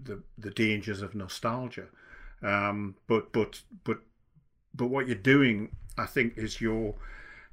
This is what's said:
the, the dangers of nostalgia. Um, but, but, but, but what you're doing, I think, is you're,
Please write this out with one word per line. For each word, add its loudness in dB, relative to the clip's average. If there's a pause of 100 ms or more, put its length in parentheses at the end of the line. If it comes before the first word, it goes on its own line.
the, -12 (160)
the -10
dangers 0
of -8
nostalgia. -6 (540)
Um, 0 (120)
but, 2
but, 0 (220)
but, -2 (760)
but 0
what 0
you're -2
doing, 6 (240)
I -2
think, 0
is -6
you're, 0 (580)